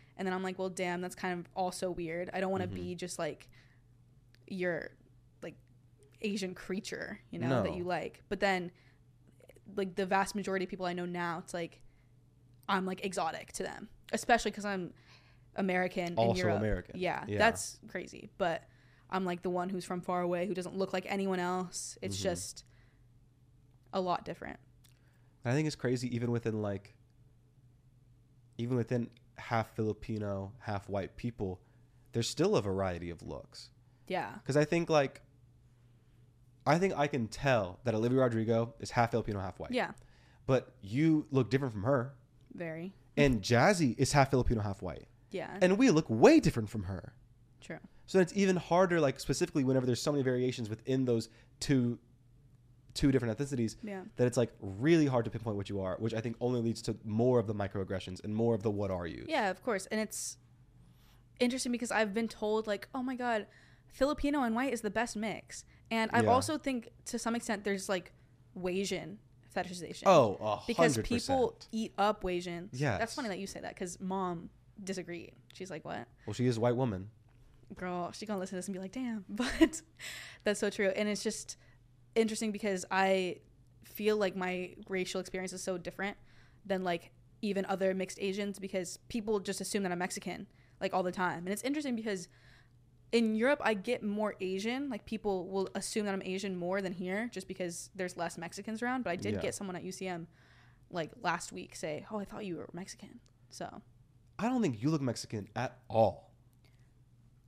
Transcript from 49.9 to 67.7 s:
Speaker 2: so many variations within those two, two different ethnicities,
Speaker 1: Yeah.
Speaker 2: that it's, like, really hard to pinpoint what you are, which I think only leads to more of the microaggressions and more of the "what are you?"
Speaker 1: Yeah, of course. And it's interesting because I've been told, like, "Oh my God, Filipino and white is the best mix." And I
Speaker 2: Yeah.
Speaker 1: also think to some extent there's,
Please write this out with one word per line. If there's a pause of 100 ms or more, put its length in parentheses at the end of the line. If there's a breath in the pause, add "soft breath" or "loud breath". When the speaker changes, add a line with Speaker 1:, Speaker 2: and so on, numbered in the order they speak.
Speaker 2:
so
many
variations
within
those (300 soft breath)
two, (960)
two
different
ethnicities,
Speaker 1:
Yeah. (120)
Speaker 2:
that
it's,
like,
really
hard
to
pinpoint
what
you
are,
which
I
think
only
leads
to
more
of
the
microaggressions
and
more
of
the
"what
are
you?"
Speaker 1:
Yeah,
of
course.
And
it's (1040 soft breath)
interesting
because
I've
been
told,
like,
"Oh
my
God, (400 soft breath)
Filipino
and
white
is
the
best
mix." (260 soft breath)
And
I
Speaker 2:
Yeah.
Speaker 1:
also
think (160)
to
some
extent
there's,